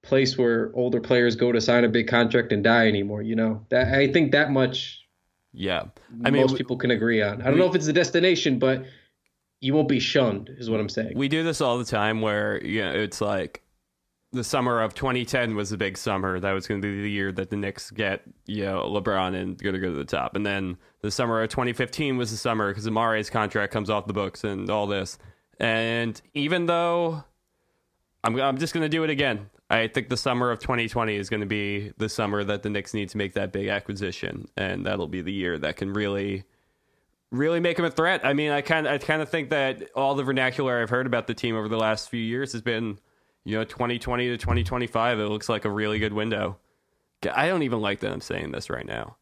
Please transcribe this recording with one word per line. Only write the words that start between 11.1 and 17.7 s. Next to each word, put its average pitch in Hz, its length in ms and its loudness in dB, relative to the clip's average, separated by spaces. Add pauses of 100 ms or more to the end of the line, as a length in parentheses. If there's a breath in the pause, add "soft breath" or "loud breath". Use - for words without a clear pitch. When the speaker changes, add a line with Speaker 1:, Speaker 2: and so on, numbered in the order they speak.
Speaker 2:
We 139 120 0
do 160 160 0
this 160 180 0
all 123 160 2
the 123 80 -2
time 110 360 0
where, 104 440 0
you 104 160 -2
know, 90 120 -2
it's 101 280 -2
like 98 400 -2 (720)
the 123 120 -4
summer 123 380 2
of 107 140 -2
twenty 123 300 -2
ten 117 300 0
was 104 140 -4
the 104 80 -4
big 95 180 -2
summer. 95 440 -2
That 98 140 0
was 95 120 -4
gonna 101 160 -4
be 101 220 -4
the 104 80 -4
year 98 220 -2
that 95 180 -6
the 107 40 -4
Knicks 98 360 -6